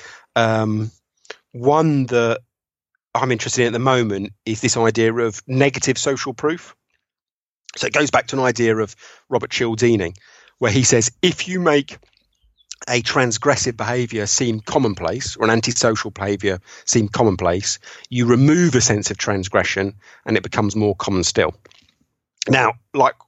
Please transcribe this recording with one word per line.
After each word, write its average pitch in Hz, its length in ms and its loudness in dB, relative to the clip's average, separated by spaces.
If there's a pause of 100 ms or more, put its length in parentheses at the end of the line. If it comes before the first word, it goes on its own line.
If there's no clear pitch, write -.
(360)
Um, 110 540 0 (640)
one 143 540 2
that 117 340 0 (760)
I'm 127 180 0
interested 120 300 -2
in 120 60 4
at 107 40 -2
the 117 60 -2
moment 113 540 0 (120)
is 110 160 -4
this 127 160 0
idea 113 360 2
of 117 340 -4
negative 131 520 0
social 131 360 -4
proof. 156 400 -6 (1000)
So 131 100 -6
it - 60 -6
goes 143 180 0
back 123 180 0
to 139 80 -6
an 135 60 0
idea 117 340 2
of 110 180 -4 (340)
Robert 120 220 -2
Cialdini, 113 640 0 (440)
where 117 140 0
he 131 120 2
says, 117 260 2 (120)
if 180 260 0
you 185 100 -6
make 147 400 0 (920)
a 123 140 0
transgressive 123 720 0
behaviour 113 500 -4
seem 113 340 -2
commonplace 107 760 -4
or - 80 -2
an 110 60 4
antisocial 113 600 0
behaviour 98 500 -4 (240)
seem 110 240 0
commonplace, 95 720 0 (320)
you 123 160 0
remove 143 480 4
a 123 60 4
sense 104 300 0
of 101 60 -6
transgression 98 800 -2 (320)
and 110 100 0
it 95 60 -2
becomes 104 340 -2
more 104 180 2
common 92 300 -2
still. 87 300 0 (920)
Now, 127 260 2 (180)
like 131 220 2 (140)